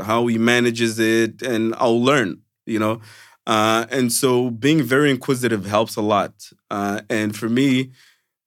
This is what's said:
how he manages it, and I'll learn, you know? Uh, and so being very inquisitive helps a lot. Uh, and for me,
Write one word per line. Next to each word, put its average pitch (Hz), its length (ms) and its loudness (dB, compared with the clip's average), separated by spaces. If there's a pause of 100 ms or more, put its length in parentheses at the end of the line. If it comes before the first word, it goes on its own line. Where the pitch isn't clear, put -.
how 117 240 0
he 117 100 0
manages 117 640 2
it, 113 420 0
and 113 360 -2
I'll 120 260 2
learn, 123 380 0 (240)
you 113 120 -4
know? 110 220 -2 (480)
Uh, 110 420 2
and 123 220 0
so 123 380 0
being 135 320 0
very 135 300 2
inquisitive 123 540 -2
helps 104 300 0
a 117 60 -4
lot. 104 320 0 (360)
Uh, 101 400 -4
and 107 280 -2
for 120 100 -6
me, 131 440 0 (560)